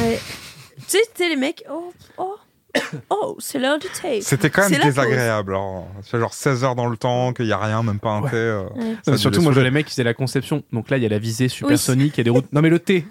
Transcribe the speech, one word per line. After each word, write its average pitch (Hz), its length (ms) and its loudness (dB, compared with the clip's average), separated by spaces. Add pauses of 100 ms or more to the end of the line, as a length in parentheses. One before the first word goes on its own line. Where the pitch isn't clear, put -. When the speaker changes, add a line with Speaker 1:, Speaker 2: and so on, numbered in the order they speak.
Speaker 1:
Ouais. 233 160 0 (580)
Tu 135 120 -20
sais, 359 100 0 (160)
tu - 80 -2
sais, 349 60 2
les 320 80 0
mecs, 277 340 -2
oh, 339 220 -10 (260)
oh, 381 160 -6 (760)
oh, - 300 -4
c'est - 220 -6
l'heure 277 180 2
du 330 80 -10
thé. 277 340 -4
Speaker 2:
C'était - 300 0
quand 185 120 2
même 202 100 4
Speaker 1:
C'est - 60 4
la - 80 4
pause. 143 100 4
Speaker 2:
désagréable, 107 580 2
hein. 95 300 -4 (180)
C'est 120 160 -4
genre 113 160 -2
seize 131 300 0
heures 131 100 2
dans 120 140 -2
le 117 80 -4
temps, 123 360 0
qu'il 120 140 -2
y 107 60 2
a 101 60 2
rien, 107 260 0
même 104 160 -2
pas 117 100 -2
un 104 120 0
Speaker 3:
Ouais. 135 80 -2
Speaker 2:
thé, 120 60 -2
euh, 113 280 0
Speaker 1:
Ouais. 92 40 -8
Speaker 2:
ça 247 140 -8
Speaker 3:
Non, 220 300 -2
Speaker 2:
a - 0 -
dû 127 60 4
Speaker 3:
surtout, 104 200 2
Speaker 2:
les 175 60 4
Speaker 3:
moi, 147 80 6
je 131 60 6
Speaker 2:
saouler. 127 120 4
Speaker 3:
les 131 40 0
mecs, 151 120 0
ils - 40 -14
faisaient - 120 -2
la 120 120 2
conception. 135 580 -4
Donc 113 180 -4
là, 139 60 0
il 131 80 0
y - 20 2
a - 20 2
la 104 120 2
visée 113 240 -2
Speaker 1:
Oui. 127 60 2
Speaker 3:
supersonique, 147 680 2
il - 20 -18
y - 40 4
a - 20 4
des 117 60 4
routes. 127 220 2
Non, 147 100 2
mais 160 80 6
le 170 100 4
thé, 175 300 0